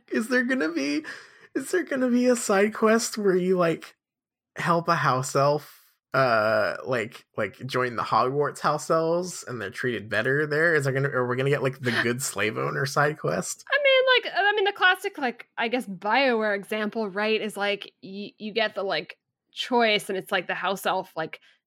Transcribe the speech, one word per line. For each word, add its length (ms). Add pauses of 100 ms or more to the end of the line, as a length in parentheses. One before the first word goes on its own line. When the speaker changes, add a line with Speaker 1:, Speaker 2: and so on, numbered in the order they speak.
(120)
Speaker 1:
is 180
there 140
gonna 260
be, 360 (500)
is 160
there 120
gonna 260
be 180
a 80
side 380
quest 440
where 180
you, 220
like, 380 (640)
help 320
a 60
house 400
elf, 500 (280)
uh, 720
like, 400 (120)
like, 300
join 300
the 60
Hogwarts 560
house 320
elves 560
and 140
they're 100
treated 380
better 380
there? 280
Is 100
there 80
gonna, 160
are 180
we 100
gonna 140
get, 120
like, 180
the 100
Speaker 2:
<gasps> 120
Speaker 1:
good 200
slave 340
owner 280
side 340
quest? 520
Speaker 2:
I 120
mean, 400
like, 120
I 180
mean, 120
the 80
classic, 440
like, 300 (100)
I 100
guess 200
BioWare 680
example, 540
right, 320
is, 160
like, 360 (100)
y-, 340
you 160
get 220
the, 80
like, 340 (340)
choice 580
and 80
it's, 140
like, 160
the 80
house 300
elf, 300
like, 240 (280)